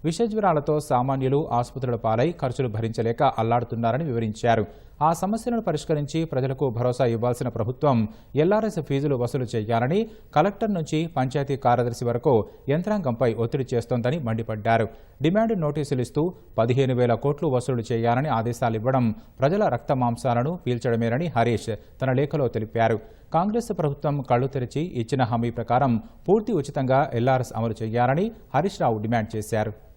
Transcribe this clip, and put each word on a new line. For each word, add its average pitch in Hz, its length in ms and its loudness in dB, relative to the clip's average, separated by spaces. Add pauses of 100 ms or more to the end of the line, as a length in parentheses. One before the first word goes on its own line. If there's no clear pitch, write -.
విష 170 180 -2
జ్వరాలతో 175 580 2
సామాన్యులు 135 580 0 (140)
ఆసుపత్రుల 123 440 -2
పాలై 117 440 0
ఖర్చులు 127 280 -2
భరించలేక 113 540 -2
అల్లాడుతున్నారని 117 840 0
వివరించారు. 113 600 0 (380)
ఆ 160 100 4
సమస్యలను 220 500 -2
పరిష్కరించి 156 600 -2
ప్రజలకు 135 420 -2 (100)
భరోసా 123 280 0 (100)
ఇవ్వాల్సిన 123 340 -2
ప్రభుత్వం 127 480 0 (400)
ఎల్ఆర్ఎస్ 208 440 2
ఫీజులు 139 420 0
వసూలు 123 320 -2
చేయాలని 117 440 0 (380)
కలెక్టర్ 202 400 2
నుంచి 156 220 -2 (180)
పంచాయతీ 135 400 -2
కార్యదర్శి 120 480 2
వరకు 120 300 4 (340)
యంత్రాంగంపై 143 680 2
ఒత్తిడి 117 400 -2
చేస్తోందని 123 440 0
మండిపడ్డారు. 113 680 0 (360)
డిమాండ్ 208 380 2
నోటీసులు 147 400 -2
ఇస్తూ 156 340 -2 (240)
పదిహేను 127 360 2
వేల 120 200 4
కోట్లు 143 340 -2
వసూలు 123 440 0
చేయాలని 120 360 2
ఆదేశాలు 117 480 -2
ఇవ్వడం 123 300 2 (340)
ప్రజల 185 240 2
రక్త 131 280 -2
మాంసాలను 123 760 0
పీల్చడమేనని 120 600 0
హరీష్ 117 440 0 (320)
తన 131 100 0
లేఖలో 143 360 0
తెలిపారు. 113 500 0 (360)
కాంగ్రెస్ 208 440 0
ప్రభుత్వం 143 520 -2
కళ్ళు 135 160 4
తెరిచి 131 380 -4 (180)
ఇచ్చిన 127 200 0
హామీ 117 280 0
ప్రకారం 120 440 0 (340)
పూర్తి 220 240 2
ఉచితంగా 135 600 0
ఎల్ఆర్ఎస్ 127 420 0
అమలు 113 260 -2
చేయాలని 123 480 0 (240)
హరీష్ 180 260 0
రావు 117 180 2
డిమాండ్ 110 380 -2
చేశారు. 107 480 -4 (100)